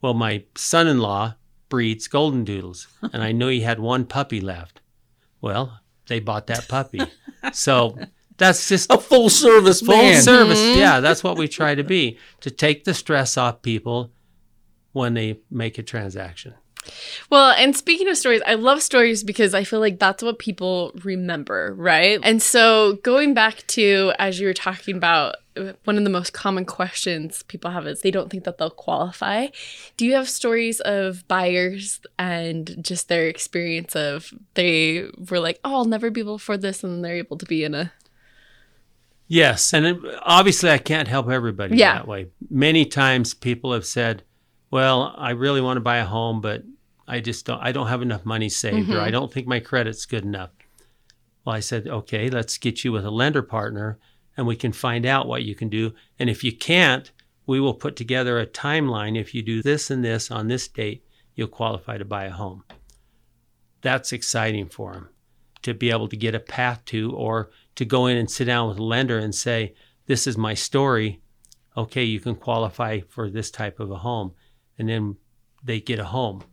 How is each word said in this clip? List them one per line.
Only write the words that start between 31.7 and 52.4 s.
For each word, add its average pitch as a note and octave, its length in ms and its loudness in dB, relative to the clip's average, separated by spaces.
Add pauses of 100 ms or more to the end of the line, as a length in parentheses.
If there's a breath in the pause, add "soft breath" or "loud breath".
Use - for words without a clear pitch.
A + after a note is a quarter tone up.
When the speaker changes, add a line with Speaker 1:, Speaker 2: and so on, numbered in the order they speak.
Speaker 3:
and E3+ 640 -6
just F3 260 -6
their E3 200 2
experience E3 680 -6
of D3 360 -4 (240)
they E3 520 2 (220)
were F3+ 100 0
like, E3+ 240 -4
"Oh, C#4 120 -4
I'll B3+ 100 2
never A3+ 260 0
be A3 80 -4
able G#3 180 -6
to G3 60 -16
afford G3+ 180 -4
this," G3 220 -6
and F#3 100 -6
then F3 80 -6
they're E3+ 140 -6
able E3+ 220 -8
to F3 80 -12
be D#3 180 -2
in D3+ 100 -4
a D#3+ 200 -6 (1300)
Speaker 1:
Yes, D3+ 460 4
and D#3 140 4
it, F3 100 0 (240)
obviously F3+ 480 6
I D3+ 80 6
can't D#3 300 -2
help B2 220 -2
everybody A#2 480 -2
Speaker 3:
Yeah. G3+ 180 8
Speaker 1:
that - 120 -10
way. F#2+ 200 -10 (220)
Many D3+ 360 4
times C3 480 0
people B2 400 -6
have A2 120 -4
said, A2+ 380 -4 (460)
"Well, C3 480 0
I C3+ 140 -6
really C3+ 300 0
wanna B2+ 180 -2
buy A#2+ 180 0
a A2+ 80 -2
home, A2+ 360 -4
but G#2+ 220 -6 (440)
I B2 140 -6
just A2+ 240 -8
don't, A#2+ 160 -8
I B2 100 -2
don't B2+ 160 -4
have A#2+ 140 -4
enough A2 240 -4
money A2 240 -4
saved, D3 400 -2
or - 60 0
Speaker 3:
Mm-hmm. G#2 80 -2
Speaker 1:
I A2 80 -2
don't B2 220 -4
think B2+ 140 -8
my B2 140 -2
credit's A#2 440 -4
good A2 200 -6
enough." G2 260 -8 (960)
Well, A2+ 100 -4
I G#2+ 40 -4
said, G#2+ 280 -8
"Okay, A2 420 -4
let's A#2 280 -4